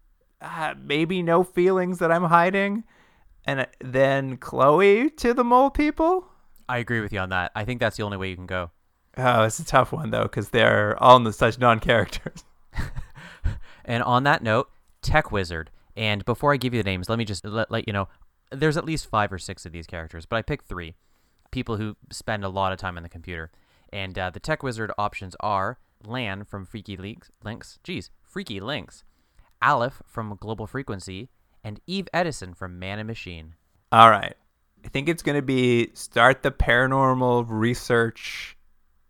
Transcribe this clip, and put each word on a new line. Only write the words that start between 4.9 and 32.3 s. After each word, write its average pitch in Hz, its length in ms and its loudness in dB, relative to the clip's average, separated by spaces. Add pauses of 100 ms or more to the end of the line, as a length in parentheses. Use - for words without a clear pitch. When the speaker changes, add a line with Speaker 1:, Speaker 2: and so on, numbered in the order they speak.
Speaker 1:
to 240 220 0
the 247 100 2
mole 247 260 6
people? 320 580 0 (400)
Speaker 2:
I 123 120 -2
agree 117 200 -2
with 104 140 -4
you 101 60 -4
on 92 100 -4
that. 90 260 -2
I 107 80 -4
think 123 160 -4
that's 110 180 0
the 110 60 -4
only 101 140 -4
way 95 120 -6
you 90 60 -8
can 90 100 -14
go. 90 260 -4 (460)
Speaker 1:
Oh, 123 260 4
it's 110 160 0
a 165 60 -12
tough 131 280 4
one, - 180 -8
though, 113 160 -2
'cause - 220 -8
they're 110 520 2
all 123 160 12
in 120 60 4
the 110 100 -2
such 117 260 0
non-characters. 117 840 0 (300)
<laughs> 113 100 -4 (1080)
Speaker 2:
And 120 140 -2
on 123 220 2
that 147 180 2
note, 113 260 0 (320)
Tech - 300 2
Wizard. 87 400 -4 (240)
And 107 300 -2
before 135 280 0
I 143 40 2
give 123 160 -2
you 113 100 0
the 98 60 -2
names, 90 180 -4
let 113 100 -2
me 117 60 -2
just 104 220 -8
let, 107 260 -4
let 113 160 -4
you 110 60 -6
know, 98 160 -4 (420)
there's 143 240 0
at 160 80 -4
least 156 260 -8
five 104 220 0
or 98 60 -10
six - 280 -14
of 85 60 -14
these 82 160 -14
characters, 82 380 -14
but - 100 -6
I 113 60 -2
picked 143 260 -6
three. 85 280 -12 (560)
People 120 260 -6
who 107 180 -8 (160)
spend 107 320 -8
a 98 60 -6
lot 95 240 -2
of 92 60 -10
time 90 180 -10
on 82 60 -14
the 85 60 -16
computer. 82 400 -12 (440)
And, 95 260 -8
uh, 92 100 -4
the - 120 -12
Tech 156 200 -6
Wizard 110 360 -6
options 104 420 -8
are 101 400 -4 (260)
Lan 107 380 -8
from 101 220 -12
Freaky 98 320 -12
Links, 95 340 -16 (140)
Links, - 360 -14
jeez, 175 280 -10 (120)
Freaky 185 380 -10
Links, 107 460 -10 (560)
Aleph 131 440 2
from 107 320 -10
Global 107 300 -10
Frequency, 101 600 -10 (340)
and 107 240 -12
Eve 185 260 -6
Edison 151 400 -4